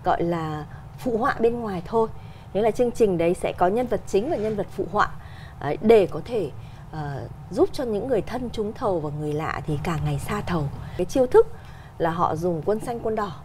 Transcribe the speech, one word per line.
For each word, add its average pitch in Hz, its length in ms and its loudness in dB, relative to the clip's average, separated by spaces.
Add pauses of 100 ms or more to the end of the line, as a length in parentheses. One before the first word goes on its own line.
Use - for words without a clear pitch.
gọi 170 200 2
là 160 420 -2 (320)
phụ 226 200 -2
họa 254 220 2
bên 233 200 2
ngoài 202 260 -4
thôi. 226 220 2 (460)
Nghĩa 190 80 2
là 220 100 4
chương 240 200 2
trình 202 260 4
đấy 170 160 4
sẽ - 240 -2
có 180 100 4
nhân 233 200 2
vật 202 200 -2
chính 208 220 2
và 330 80 0
nhân 214 180 -2
vật 196 160 -2
phụ 185 200 -2
họa, 208 180 2 (500)
ờ, 147 220 -2
để 214 260 8
có 160 180 -4
thể, 208 240 -2 (420)
ờ, 143 360 -6 (240)
giúp 277 200 4
cho 294 120 -4
những 220 240 -2
người 233 140 4
thân 233 280 -4
trúng 214 240 -4
thầu 202 260 0
và 151 100 -2 (100)
người 151 140 -2
lạ 156 340 -4
thì 147 160 -2
càng 165 220 -2
ngày 143 140 0
xa 208 220 -4
thầu. 170 220 -2 (340)
Cái 180 80 0
chiêu 254 220 2
thức 427 200 8 (500)
là 165 120 2
họ 165 260 2
dùng 165 300 0
quân 208 140 2
xanh 233 200 -6
quân 220 160 -2
đỏ 202 160 -2 (140)